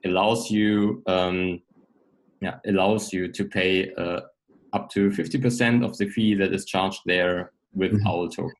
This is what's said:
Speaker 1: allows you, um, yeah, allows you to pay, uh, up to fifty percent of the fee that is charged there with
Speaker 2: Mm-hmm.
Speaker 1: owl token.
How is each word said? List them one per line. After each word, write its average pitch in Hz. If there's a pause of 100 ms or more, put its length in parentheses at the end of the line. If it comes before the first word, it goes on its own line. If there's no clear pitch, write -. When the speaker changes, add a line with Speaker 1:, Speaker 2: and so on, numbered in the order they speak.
Speaker 1:
allows 101
you, 104
um, 92 (800)
yeah, 92 (100)
allows 104
you 90
to 98
pay, 92
uh, 87 (520)
up -
to 101
fifty -
percent 120
of 110
the 101
fee 107
that 98
is 95
charged 95
there 90 (220)
with 95
Speaker 2:
Mm-hmm. 104
Speaker 1:
owl 85
token. 85